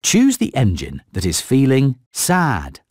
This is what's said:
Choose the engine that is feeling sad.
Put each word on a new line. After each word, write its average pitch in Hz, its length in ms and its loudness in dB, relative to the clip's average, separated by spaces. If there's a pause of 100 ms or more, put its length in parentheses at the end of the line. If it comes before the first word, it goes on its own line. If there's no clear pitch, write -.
Choose 254 360 2
the - 180 -2
engine 69 440 -2 (120)
that 92 120 -6
is 87 160 -2
feeling 135 540 2 (180)
sad. 127 680 -2 (100)